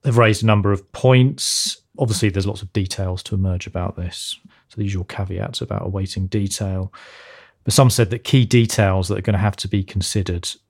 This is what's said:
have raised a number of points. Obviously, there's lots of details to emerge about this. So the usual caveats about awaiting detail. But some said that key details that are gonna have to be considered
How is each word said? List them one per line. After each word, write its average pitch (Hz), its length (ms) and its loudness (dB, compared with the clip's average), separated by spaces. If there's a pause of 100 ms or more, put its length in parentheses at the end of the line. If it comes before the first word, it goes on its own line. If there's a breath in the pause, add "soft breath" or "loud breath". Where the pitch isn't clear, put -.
have 120 140 2
raised 110 260 6
a - 20 -2
number 101 260 4
of - 200 -4
points. - 880 2 (160)
Obviously, 110 320 0
there's 95 180 -2
lots 101 140 -6
of 95 120 -14
details 92 500 -4
to - 120 -6
emerge 92 320 -2
about 92 280 -6
this. - 420 -10 (320 soft breath)
So - 60 -20
the 110 80 -4
usual 98 220 -4
caveats 95 560 -6
about 98 240 -6
awaiting 95 420 -4
detail. 95 680 -4 (720 loud breath)
But - 100 -2
some 131 160 6
said 110 200 2
that 113 140 -6
key 131 220 4
details 98 640 2
that 101 100 -2
are 98 40 -4
gonna 101 160 0
have 98 200 0
to - 100 -8
be 101 160 -2
considered 90 680 -4 (200)